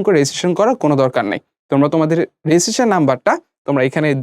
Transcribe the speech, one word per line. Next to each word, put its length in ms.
করে 140
রেজিস্ট্রেশন 400
করার 240
কোনো 200
দরকার 280
নেই। 100
তোমরা 220
তোমাদের 240
রেজিস্ট্রেশন 460
নাম্বারটা 380
তোমরা 200
এখানে 220